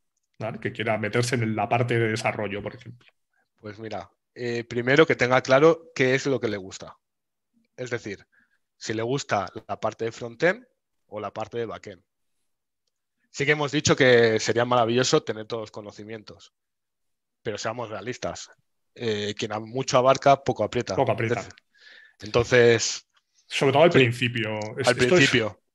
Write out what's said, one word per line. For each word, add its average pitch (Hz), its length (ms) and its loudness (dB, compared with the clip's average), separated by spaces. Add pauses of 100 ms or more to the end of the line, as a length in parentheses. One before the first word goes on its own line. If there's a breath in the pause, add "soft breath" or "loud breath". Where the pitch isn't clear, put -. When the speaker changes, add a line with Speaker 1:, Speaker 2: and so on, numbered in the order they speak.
(400)
Speaker 1:
¿Vale? 117 200 -8
Que - 120 -6
quiera 110 260 -2
meterse 120 380 -2
en 113 200 -2
la 104 120 -2
parte 120 300 0
de 113 120 0
desarrollo, 104 520 -4
por 104 140 -10
ejemplo. - 320 -20 (520)
Speaker 2:
Pues 104 180 -16
mira, 104 320 -12 (240)
eh, 120 300 -6
primero 127 420 4
que 127 80 2
tenga 127 280 2
claro 151 520 4
qué 131 200 2
es 131 120 -2
lo 127 140 0
que 113 80 -2
le 104 80 -4
gusta. 92 400 -16 (800)
Es 123 140 -10
decir, 110 360 -10 (520)
si - 160 -6
le 110 80 -4
gusta 117 460 -2 (200)
la 98 120 -8
parte 113 260 -6
de 113 60 -8
frontend 156 540 -4 (400)
o 107 140 -14
la 101 140 -10
parte 110 240 -10
de 117 80 -6
backend. 92 360 -16 (1300)
Sí - 140 -6
que 147 80 2
hemos 147 200 -2
dicho 151 240 2
que 117 440 6
sería 117 240 0
maravilloso 123 580 2
tener 107 240 -10
todos 113 160 -10
los 104 80 -14
conocimientos, 104 840 -18 (880)
pero 107 160 -8
seamos 117 320 -8
realistas. 101 600 -10 (440)
Eh, 104 440 -4
quien 107 140 -6
a 107 80 -6
mucho 127 380 -2
abarca, 135 460 4
poco 110 200 -2
aprieta. 98 380 -2
Speaker 1:
Poco 110 100 0
aprieta. 113 300 -4 (800 soft breath)
Speaker 2:
Entonces, 117 840 2 (400)
Speaker 1:
Sobre 135 260 0
todo 143 100 4
al 175 100 6
Speaker 2:
sí, - 80 6
Speaker 1:
principio. 113 800 -2
Es-, 127 100 0
Speaker 2:
al 123 80 2
Speaker 1:
esto 123 200 4
es, 139 140 6
Speaker 2:
principio. 107 320 0 (120)